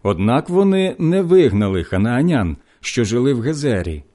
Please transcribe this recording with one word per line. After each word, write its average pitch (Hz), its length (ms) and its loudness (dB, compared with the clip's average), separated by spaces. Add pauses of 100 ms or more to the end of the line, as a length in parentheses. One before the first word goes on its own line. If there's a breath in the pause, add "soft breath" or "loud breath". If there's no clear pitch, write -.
Однак 101 460 0
вони 190 500 0
не 180 220 2
вигнали 107 640 2
ханаанян, 117 720 0 (240 soft breath)
що - 220 -4
жили 120 300 0
в 120 80 -2
Гезері 110 600 -4 (120)